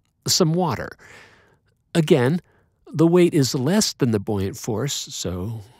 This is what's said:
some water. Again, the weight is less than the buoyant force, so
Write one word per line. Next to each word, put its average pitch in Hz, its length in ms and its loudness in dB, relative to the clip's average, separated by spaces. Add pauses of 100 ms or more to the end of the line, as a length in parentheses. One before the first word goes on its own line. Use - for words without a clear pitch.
(280)
some 160 260 2
water. 170 360 -2 (1040)
Again, 156 480 2 (500)
the 165 140 2
weight 175 300 4
is 135 180 2
less 160 400 0
than 127 180 0
the 104 80 0
buoyant 98 380 -4
force, 123 360 -6
so 101 680 -8 (180)